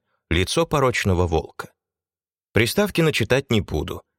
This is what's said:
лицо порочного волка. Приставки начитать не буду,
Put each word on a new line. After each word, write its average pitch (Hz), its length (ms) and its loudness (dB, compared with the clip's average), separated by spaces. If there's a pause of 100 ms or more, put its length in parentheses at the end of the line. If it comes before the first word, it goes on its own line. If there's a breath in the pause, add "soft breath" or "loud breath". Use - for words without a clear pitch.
(300)
лицо 90 360 0
порочного 107 640 0
волка. - 460 -4 (800)
Приставки 170 480 0
начитать 139 500 0
не 110 100 2
буду, - 420 -6 (160)